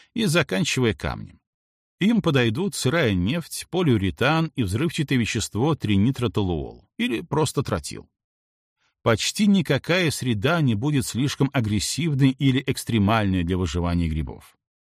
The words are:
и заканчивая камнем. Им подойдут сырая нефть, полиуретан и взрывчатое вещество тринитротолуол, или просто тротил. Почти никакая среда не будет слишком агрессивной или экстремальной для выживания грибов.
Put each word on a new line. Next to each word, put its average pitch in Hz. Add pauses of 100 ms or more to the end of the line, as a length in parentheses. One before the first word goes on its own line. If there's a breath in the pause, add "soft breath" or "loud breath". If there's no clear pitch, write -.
(140 soft breath)
и 226
заканчивая 165
камнем. 57 (600)
Им 208
подойдут 135
сырая 131
нефть, 107
полиуретан 143
и 135
взрывчатое 139
вещество 117
тринитротолуол, 101
или 233
просто 147
тротил. - (920)
Почти 120
никакая 170
среда 127
не 120
будет 135
слишком 135
агрессивной 131
или 135
экстремальной 104
для 90
выживания 87
грибов. - (300)